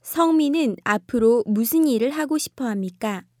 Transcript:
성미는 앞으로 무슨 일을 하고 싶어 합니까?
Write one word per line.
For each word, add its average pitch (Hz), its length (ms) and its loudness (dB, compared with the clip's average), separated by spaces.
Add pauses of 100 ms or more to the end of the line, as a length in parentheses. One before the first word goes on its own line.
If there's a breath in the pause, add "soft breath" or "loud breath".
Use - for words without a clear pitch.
성미는 311 800 0
앞으로 226 640 2
무슨 233 400 2
일을 240 240 0
하고 302 280 -4
싶어 - 280 -8
합니까? 196 560 -6 (180)